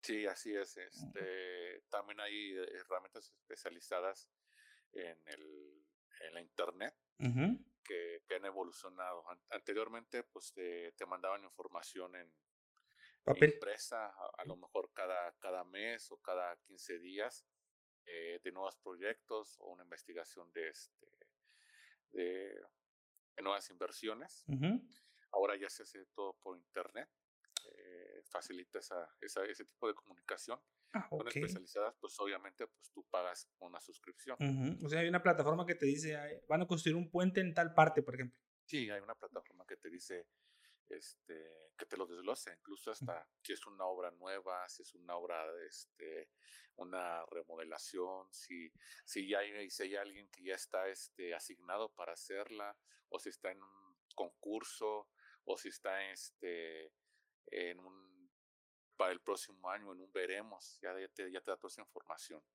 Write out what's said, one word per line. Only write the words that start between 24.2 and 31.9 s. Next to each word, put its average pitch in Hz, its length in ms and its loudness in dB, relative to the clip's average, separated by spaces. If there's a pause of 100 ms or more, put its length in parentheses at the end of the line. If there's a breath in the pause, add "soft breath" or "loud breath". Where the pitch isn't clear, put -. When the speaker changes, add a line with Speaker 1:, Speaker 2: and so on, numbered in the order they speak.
Speaker 2:
Ujú. 143 220 4 (640 soft breath)
Speaker 1:
Ahora 101 260 6
ya 98 120 -2
se - 140 -10
hace 98 240 -14
todo 98 340 -4
por 92 160 -8
internet. 98 520 -6 (560)
Eh, 92 560 -16 (100)
facilita 90 480 -6
esa, 87 400 -6
esa, - 260 -2
ese 107 200 -6
tipo - 220 -2
de 104 60 4
comunicación. 98 680 -6 (340 loud breath)
Speaker 2:
Ah, 202 160 0
Speaker 1:
Son 156 120 0
Speaker 2:
ok. 120 140 -2
Speaker 1:
especializadas, 113 680 0